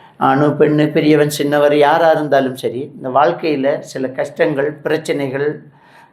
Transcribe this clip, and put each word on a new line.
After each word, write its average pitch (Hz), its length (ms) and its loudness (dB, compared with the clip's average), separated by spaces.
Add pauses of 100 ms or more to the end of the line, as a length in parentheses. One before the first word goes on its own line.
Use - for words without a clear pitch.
(180)
ஆணு 139 300 2
பெண்ணு 151 440 2
பெரியவன் 151 460 2
சின்னவர் 147 380 2
யாரா 156 340 4
இருந்தாலும் 139 460 0
சரி, 123 400 -8
இந்த - 140 -10
வாழ்க்கையில 147 680 0
சில 131 280 -8
கஷ்டங்கள் 147 680 -4
பிரச்சனைகள் 147 880 -4 (500)